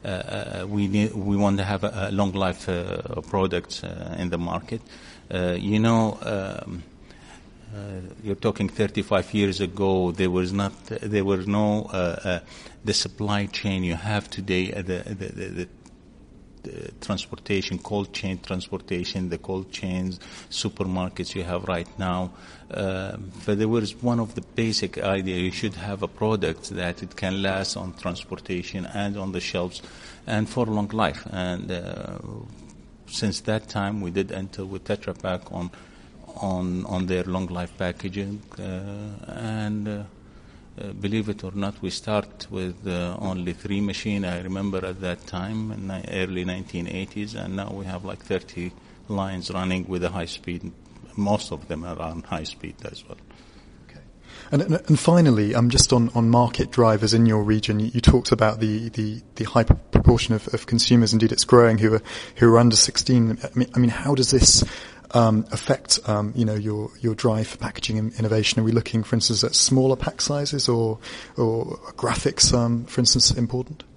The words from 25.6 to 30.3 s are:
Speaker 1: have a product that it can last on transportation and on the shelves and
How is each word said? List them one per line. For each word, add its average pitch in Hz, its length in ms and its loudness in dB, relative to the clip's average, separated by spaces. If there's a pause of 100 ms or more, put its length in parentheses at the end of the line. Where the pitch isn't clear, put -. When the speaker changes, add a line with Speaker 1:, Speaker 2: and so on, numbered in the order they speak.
Speaker 1:
have 98 260 -6
a 90 60 -4
product 101 640 -2
that 90 340 -4
it 92 120 -14
can 95 260 -2
last 95 340 -2
on 92 180 -10
transportation 90 920 -8
and 101 320 -4
on 98 160 -8
the 90 80 -4
shelves 90 400 -4 (440)
and 107 240 0